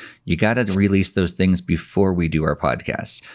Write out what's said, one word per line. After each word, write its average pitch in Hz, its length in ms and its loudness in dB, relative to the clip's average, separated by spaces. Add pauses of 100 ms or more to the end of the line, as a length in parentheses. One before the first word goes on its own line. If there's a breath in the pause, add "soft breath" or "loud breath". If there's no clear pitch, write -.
(260 loud breath)
You 85 120 0
gotta 107 360 0
release 98 400 2
those 90 200 0
things 92 260 2
before 92 540 0
we 87 140 0
do 78 160 0
our 76 120 0
podcast, - 680 -4 (120)